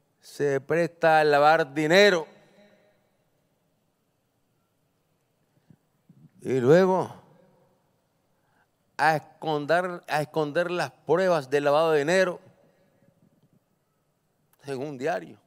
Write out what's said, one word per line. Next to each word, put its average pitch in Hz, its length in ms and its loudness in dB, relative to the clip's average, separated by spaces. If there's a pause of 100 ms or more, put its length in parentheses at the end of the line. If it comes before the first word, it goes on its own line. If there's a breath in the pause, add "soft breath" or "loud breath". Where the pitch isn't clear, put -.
(220)
se 139 400 -4
presta 160 580 0
a 151 40 2
lavar 151 500 2
dinero 165 540 4 (4000)
y 127 180 -4
luego 170 540 2 (1800)
a 156 200 0
esconder, 160 920 -6
a 147 140 -4
esconder 156 500 -4
las 165 200 -6
pruebas 165 580 -2
de 143 120 0
lavado 151 300 0
de 151 80 2
dinero. 175 400 -2 (2250)
En 139 180 -10
un 147 160 -12
diario, 156 500 -10